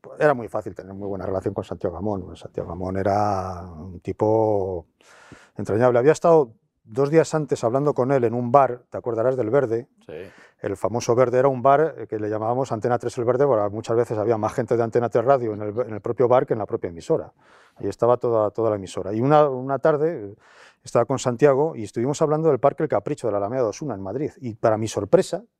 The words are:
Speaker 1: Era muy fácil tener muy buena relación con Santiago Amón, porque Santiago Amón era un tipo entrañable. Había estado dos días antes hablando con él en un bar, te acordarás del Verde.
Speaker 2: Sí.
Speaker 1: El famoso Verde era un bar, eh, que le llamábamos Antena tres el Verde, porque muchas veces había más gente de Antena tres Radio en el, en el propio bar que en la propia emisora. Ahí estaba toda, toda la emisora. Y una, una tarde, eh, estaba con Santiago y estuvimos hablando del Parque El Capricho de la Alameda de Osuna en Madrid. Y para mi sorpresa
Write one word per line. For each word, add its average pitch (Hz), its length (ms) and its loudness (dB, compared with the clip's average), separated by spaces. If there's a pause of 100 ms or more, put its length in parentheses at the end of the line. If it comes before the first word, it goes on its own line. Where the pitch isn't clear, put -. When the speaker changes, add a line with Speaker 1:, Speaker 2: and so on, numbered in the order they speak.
(180)
Speaker 1:
Era 151 160 4
muy 113 140 -6
fácil 104 260 -8
tener 92 180 -16
muy 98 160 -10
buena 95 160 -8
relación 98 300 -4
con 104 100 -6
Santiago 87 320 -6
Amón, 98 240 -4
porque 85 180 -16
Santiago - 320 -10
Amón 92 280 -6
era 95 680 -2 (140)
un 90 220 -14
tipo 104 840 0 (720)
entrañable. 120 420 2
Había 139 140 6
estado 156 400 4 (320)
dos 131 240 -2
días 156 240 4
antes 147 320 -2
hablando 135 300 2
con 131 180 0
él 131 120 2
en 113 100 0
un 120 180 -2
bar, 127 380 4
te 104 80 -10
acordarás 117 400 -2
del 110 100 -2
Verde. 120 400 0 (160)
Speaker 2:
Sí. - 80 -18 (480)
Speaker 1:
El 101 160 -6
famoso 113 380 -2
Verde 123 240 4
era 135 100 4
un 127 140 -2
bar, 143 340 4
eh, 117 100 -10
que 110 120 -6
le 107 100 -4
llamábamos 117 440 -2
Antena 120 260 0
tres 120 180 -6
el 120 80 -4
Verde, 127 220 2
porque 104 280 0
muchas 113 220 -4
veces 117 220 0
había 110 180 0
más 107 160 -2
gente 120 240 -2
de 117 60 0
Antena 117 260 0
tres 117 160 0
Radio 120 300 2
en 104 80 -8
el, 104 180 -6
en 113 140 -6
el 101 80 -10
propio 120 260 0
bar 131 180 6
que - 60 -4
en 117 60 0
la 98 80 -4
propia 110 240 -6
emisora. 85 420 -4 (440)
Ahí 101 120 -6
estaba 120 300 2
toda, 110 320 0
toda 113 180 -2
la 107 80 0
emisora. 95 380 -8
Y 113 80 0
una, 151 260 6
una 131 300 -4
tarde, 147 540 -2
eh, - 40 -20 (480)
estaba 120 220 2
con 131 120 -2
Santiago 143 560 2
y 113 100 -8
estuvimos 127 360 -4
hablando 156 300 2
del 127 100 0
Parque 139 220 2
El 151 80 -2
Capricho 117 380 -2
de 101 40 -2
la 101 60 -2
Alameda 117 240 -2
de 110 60 0
Osuna 123 260 -6
en 95 80 -10
Madrid. 120 280 -6 (120)
Y 113 140 -10
para 110 200 2
mi 110 120 -4
sorpresa 170 540 2 (180)